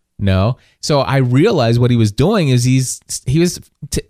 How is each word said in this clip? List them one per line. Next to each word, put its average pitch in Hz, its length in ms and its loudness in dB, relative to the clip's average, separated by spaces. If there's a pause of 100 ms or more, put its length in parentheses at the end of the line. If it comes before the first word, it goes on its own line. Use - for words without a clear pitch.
(180)
No. 98 400 0 (240)
So 147 180 0
I 131 180 -2
realized 127 640 2
what 123 100 2
he 123 60 2
was 110 160 2
doing 165 380 0
is 123 140 2
he's, 127 360 -2 (260)
he 135 120 -2
was, 170 200 0 (320)
t-, - 200 -6